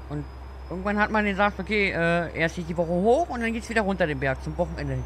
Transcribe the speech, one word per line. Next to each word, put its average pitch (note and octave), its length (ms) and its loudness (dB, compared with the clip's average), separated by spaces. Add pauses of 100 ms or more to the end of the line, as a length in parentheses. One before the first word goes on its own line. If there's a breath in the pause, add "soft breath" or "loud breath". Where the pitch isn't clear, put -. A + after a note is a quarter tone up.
Und D3 140 -6 (460)
irgendwann G3 300 -2
hat G#3 120 2
man G#3+ 140 4
gesagt, G3+ 340 2
okay, G3+ 320 2
äh, E3+ 480 0
erst E3 160 2
geht E3+ 140 -6
die E3 80 -4
Woche E3+ 140 0
hoch A#3+ 380 4
und B3 120 -4
dann A3+ 100 0
geht's A3+ 180 -6
wieder A3+ 120 2
runter F#3 260 2
den C#3+ 120 -2
Berg C3+ 240 0
zum D#3 140 -6
Wochenende D3+ 360 -2
hin. B2+ 120 -2